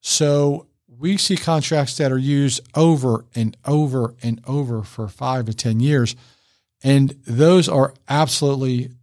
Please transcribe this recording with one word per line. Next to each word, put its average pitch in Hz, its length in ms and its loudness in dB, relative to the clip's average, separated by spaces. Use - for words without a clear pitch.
So 143 680 0
we 160 320 -4
see - 180 -2
contracts 151 640 -2
that 139 140 0
are 131 60 0
used 139 420 0
over 139 600 2
and 110 220 -2
over 135 560 -2
and 117 240 -4
over 131 360 -4
for 107 260 -10
five 131 380 -4
to 110 80 -4
ten 113 260 -2
years. 131 360 0
And 135 280 2
those 156 420 4
are 139 240 0
absolutely 131 840 0